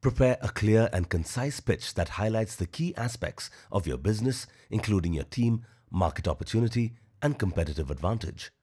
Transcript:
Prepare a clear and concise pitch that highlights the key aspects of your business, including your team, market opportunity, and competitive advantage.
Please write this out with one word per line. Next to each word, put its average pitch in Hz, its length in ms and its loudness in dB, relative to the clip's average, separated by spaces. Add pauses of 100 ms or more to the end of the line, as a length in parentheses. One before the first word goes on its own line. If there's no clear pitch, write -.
Prepare 127 400 4
a 107 80 -2
clear 110 420 4
and 90 160 0
concise 123 540 -2
pitch - 320 -2
that 87 160 0 (100)
highlights 110 380 0
the 90 100 -2
key 170 300 -4
aspects - 520 -6 (220)
of 90 160 0
your 64 100 -2
business, 107 480 0 (240)
including 98 440 2
your 71 100 -2
team, 117 400 0 (260)
market 87 380 0
opportunity, 117 680 0 (260)
and 147 180 0
competitive 80 500 0
advantage. 90 640 -4 (100)